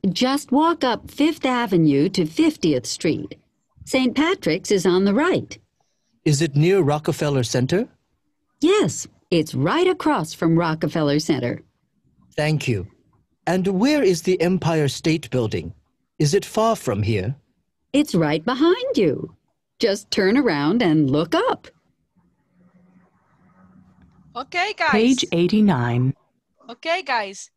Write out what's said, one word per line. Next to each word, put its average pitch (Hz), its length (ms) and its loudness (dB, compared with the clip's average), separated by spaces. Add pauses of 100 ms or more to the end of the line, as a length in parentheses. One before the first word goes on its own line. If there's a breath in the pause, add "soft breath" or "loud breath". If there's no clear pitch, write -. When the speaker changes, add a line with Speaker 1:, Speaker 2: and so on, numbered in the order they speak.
(100)
Speaker 1:
Just 262 420 -2
walk 320 320 2
up 240 260 -2
Fifth 320 360 -2
Avenue 180 640 2
to 185 160 -2
fiftieth 170 600 0
Street. - 520 -6 (460)
Saint 262 300 -2
Patrick's 269 560 -2
is 185 140 2
on 185 200 4
the 202 100 2
right. 294 440 -2 (680)
Speaker 2:
Is 147 180 2
it 147 120 -2
near 175 260 4
Rockefeller 147 640 0
Center? 135 440 -2 (720)
Speaker 1:
Yes, 339 460 2 (240)
it's 160 240 0
right 208 320 0
across 302 480 0
from 165 240 0
Rockefeller 156 600 0
Center. 123 420 -4 (760)
Speaker 2:
Thank 151 300 -2
you. 101 220 -4 (580)
And 185 220 0
where 262 340 0
is 185 200 2
the 185 180 0
Empire 160 480 0
State - 420 -4
Building? 98 420 -4 (460)
Is 151 160 2
it 196 100 2
far 220 300 0
from 104 280 -4
here? 104 340 -4 (560)
Speaker 1:
It's 294 220 0
right 160 300 2
behind 359 520 0
you. 160 400 0 (420)
Just 202 320 -2
turn 202 260 2
around 196 460 0
and 156 280 2
look 165 240 0
up. 453 340 -2 (2750)
Speaker 3:
Okay, 349 400 -6
guys. 320 160 0
Speaker 4:
Page 247 420 2
eighty-nine. 147 840 2 (540)
Speaker 3:
Okay, 330 340 -6
guys. 208 540 -6